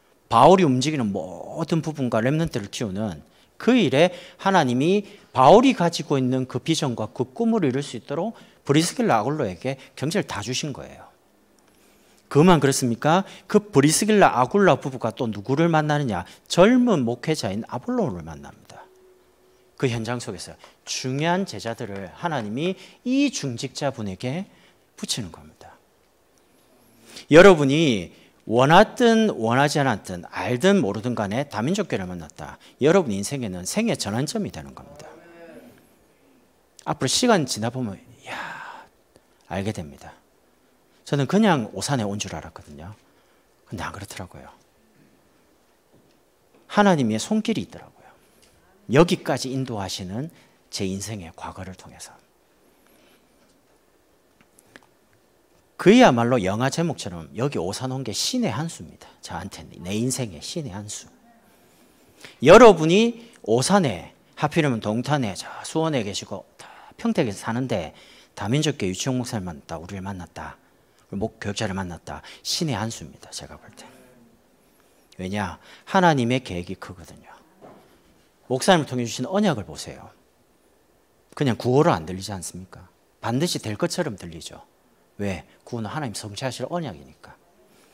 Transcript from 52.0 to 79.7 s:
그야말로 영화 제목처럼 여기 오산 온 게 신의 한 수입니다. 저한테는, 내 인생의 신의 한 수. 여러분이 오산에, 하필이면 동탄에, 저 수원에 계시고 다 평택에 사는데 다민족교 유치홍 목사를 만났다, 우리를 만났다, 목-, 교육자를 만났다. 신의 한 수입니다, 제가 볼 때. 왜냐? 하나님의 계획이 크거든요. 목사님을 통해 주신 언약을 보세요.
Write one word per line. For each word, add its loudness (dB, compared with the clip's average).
그야말로 6
영화 0
제목처럼 -6
여기 -4
오산 -6
온 -6
게 -8
신의 -2
한 -6
수입니다. -18
저한테는, -14
내 -8
인생의 -6
신의 -10
한 -12
수. -14
여러분이 8
오산에, 0
하필이면 0
동탄에, -2
저 -14
수원에 -2
계시고 -10
다 -20
평택에 -2
사는데 -6
다민족교 -2
유치홍 -4
목사를 -6
만났다, -12
우리를 -12
만났다, -12
목-, -8
교육자를 -6
만났다. -10
신의 -4
한 -4
수입니다, -16
제가 -16
볼 -20
때. -20
왜냐? -6
하나님의 2
계획이 -8
크거든요. -18
목사님을 2
통해 -6
주신 -8
언약을 0
보세요. -16